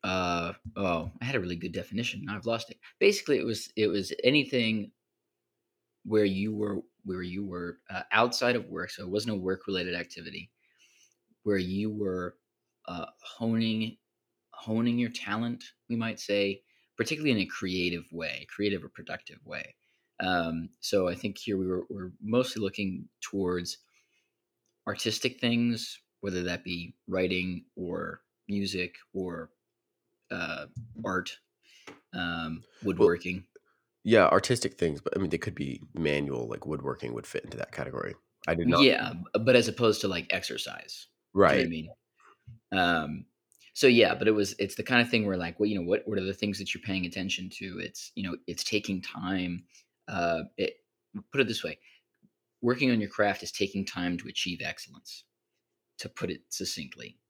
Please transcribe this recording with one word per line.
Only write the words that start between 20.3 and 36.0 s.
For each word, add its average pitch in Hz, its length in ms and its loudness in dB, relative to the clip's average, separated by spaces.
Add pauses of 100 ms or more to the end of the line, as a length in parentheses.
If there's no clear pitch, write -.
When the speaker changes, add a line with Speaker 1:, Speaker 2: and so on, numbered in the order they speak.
Speaker 1:
so 92 300 2
I 87 60 -2
think 98 220 -6
here 101 200 -4
we 92 100 0
were, 90 220 -2
we're 92 320 -8
mostly 117 400 0
looking 95 480 -4 (100)
towards 90 600 -2 (1080)
artistic 110 520 -2
things, 117 600 0 (220)
whether 92 200 -2
that 87 220 -4
be 85 320 -6 (120)
writing 92 580 0 (100)
or 85 460 -6 (260)
music 98 480 -4 (180)
or, 87 380 -6 (800)
uh, - 340 -4 (400)
art, 92 320 -2 (760)
um, 82 500 -4 (200)
Speaker 2:
Well, 95 120 0
Speaker 1:
woodworking. 92 500 4 (580)
Speaker 2:
yeah, 107 220 8
artistic - 540 4
things, 78 200 2
but - 160 -4
I 95 40 2
mean, 92 100 0
they 82 80 0
could - 160 -4
be 67 280 -6 (120)
manual, 71 540 0